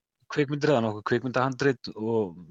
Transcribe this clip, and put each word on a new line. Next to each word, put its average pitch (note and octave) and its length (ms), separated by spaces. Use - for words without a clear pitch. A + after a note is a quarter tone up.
kvikmyndir D3 400
eða A#2+ 120
nokkur G#2+ 220
kvikmyndahandrit B2+ 880
og G#2+ 440